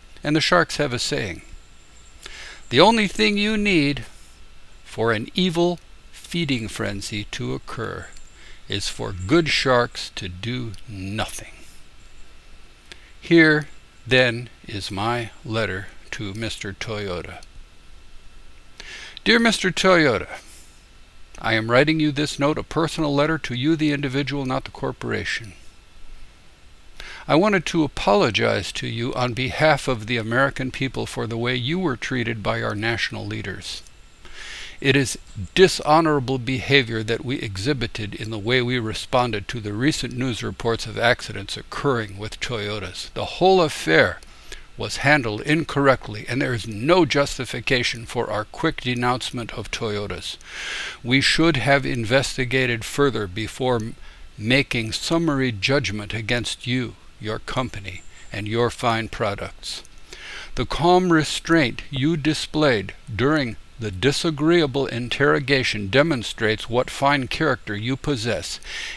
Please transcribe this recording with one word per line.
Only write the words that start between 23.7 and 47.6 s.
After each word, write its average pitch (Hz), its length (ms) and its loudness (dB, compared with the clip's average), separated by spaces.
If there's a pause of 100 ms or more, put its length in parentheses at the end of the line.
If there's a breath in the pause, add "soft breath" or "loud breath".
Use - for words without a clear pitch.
the 151 160 2
individual, 139 540 -2
not 131 180 -2
the - 80 -14
corporation. 113 840 -6 (1700 loud breath)
I 139 80 6
wanted 196 320 4
to 165 160 2
apologize 113 880 2
to 127 140 -6
you 117 260 -4
on 123 200 -2
behalf 135 560 2
of 107 180 -2
the 120 100 0
American 127 540 0
people 120 340 -4
for 117 220 -6
the 117 100 -4
way 120 180 0
you 127 220 -2
were 160 200 0
treated 117 440 -2
by 113 200 -2
our 113 140 -2
national 107 500 -2
leaders. 101 560 -8 (960 loud breath)
It 135 160 4
is 139 220 0 (380)
dishonorable 151 840 4
behavior 123 640 0
that 117 240 -2
we 117 140 -4
exhibited 110 760 -4
in 113 160 -8
the 110 80 -6
way 120 240 2
we 123 160 0
responded 113 720 0
to 120 120 -6
the 104 140 -6
recent 127 420 0
news 123 280 -2
reports 110 420 -2
of 107 140 -8
accidents 107 580 0
occurring 113 600 -2
with 107 200 -10
Toyotas. 107 760 -6
The 120 100 -4
whole 185 360 6
affair 147 580 4 (580 loud breath)
was 107 200 -6
handled 123 440 2
incorrectly, 139 880 2
and 123 100 -2
there 131 140 0
is 110 140 -4
no 143 380 4
justification 123 1000 0